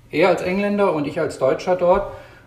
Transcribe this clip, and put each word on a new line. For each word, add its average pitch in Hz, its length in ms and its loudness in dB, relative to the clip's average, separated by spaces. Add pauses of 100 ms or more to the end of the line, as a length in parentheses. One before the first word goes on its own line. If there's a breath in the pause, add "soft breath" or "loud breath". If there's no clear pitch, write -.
(120)
er 165 180 2
als 165 140 2
Engländer 202 500 0
und 147 140 -2
ich 156 140 -6
als 139 180 -4
Deutscher 160 380 0
dort. 180 360 2 (340 loud breath)